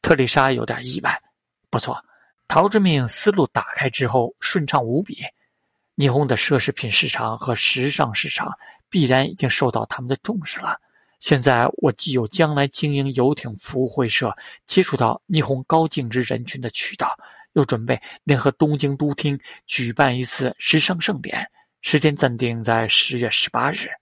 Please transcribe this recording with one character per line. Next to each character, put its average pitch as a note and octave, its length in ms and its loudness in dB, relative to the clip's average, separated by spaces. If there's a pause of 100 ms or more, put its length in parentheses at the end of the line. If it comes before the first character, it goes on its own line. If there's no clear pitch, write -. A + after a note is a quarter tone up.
特 E3+ 100 4
丽 C3+ 140 4
莎 C3+ 240 4
有 A#2+ 120 0
点 A#2+ 220 -6
意 B2+ 160 -8
外。 - 180 -2 (500)
不 - 100 -2
错， - 240 -8 (440)
陶 F#3+ 220 4
之 G#3+ 100 2
命 D3+ 280 4
思 - 240 0
路 F3 160 2
打 - 280 -4
开 C3+ 140 -2
之 B2 180 -2
后 A#2+ 320 0
顺 D#3+ 280 -2
畅 C3 160 2
无 B2 180 0
比。 - 220 -10 (720)
霓 C#3 160 4
虹 C#3 160 2
的 A#2+ 100 2
奢 C#3+ 200 2
侈 C3+ 140 0
品 A2+ 200 -8
市 - 160 0
场 A2+ 300 -4
和 B2 180 -2
时 C3+ 340 -2
尚 C3 240 0
市 - 160 -4
场 - 220 -6 (380)
必 E3 160 4
然 C3 220 4
已 - 60 -8
经 C3 160 -2
受 B2 220 2
到 A2+ 140 -2
他 - 160 -10
们 B2 60 -10
的 C3 100 0
重 G#3+ 280 -6
视 - 140 -10
了。 - 200 -6 (400)
现 C#3 220 2
在 B2 240 4 (120)
我 C3 140 2
既 - 200 -6
有 A#2+ 160 0
将 D#3 260 2
来 C#3+ 140 2
经 D3 260 -2
营 C#3 200 -2
游 C3 200 4
艇 A#2 220 -8
服 - 260 -6
务 B2+ 60 0
会 A#2+ 220 -2
社， - 260 -2 (320)
接 F#3 160 4
触 - 140 -2
到 A#2 300 2
霓 D#3 160 2
虹 C3 200 -2
高 D#3+ 240 2
净 B2+ 220 -4
值 B2 120 0
人 A#2+ 240 -4
群 B2+ 140 -12
的 A#2+ 120 -6
渠 - 260 -8
道， - 200 -2 (360)
又 D3 100 4
准 A2+ 220 -2
备 B2+ 140 -2 (240)
联 C#3 140 2
合 C3+ 140 2
东 D3+ 260 2
京 C#3 200 0
都 D3 160 0
厅 C#3+ 260 -2 (260)
举 A#2 280 -4
办 C3 220 2
一 B2 100 -2
次 - 340 -4
时 - 200 2
尚 F3 200 0
盛 D#3+ 220 -4
典， - 280 -8 (320)
时 - 180 0
间 D3+ 140 4
暂 B2+ 220 2
定 A#2 260 -2
在 A2+ 260 2
十 - 300 0
月 A#2 120 -2
十 - 200 0
八 B2 220 0
日。 - 180 -8 (120)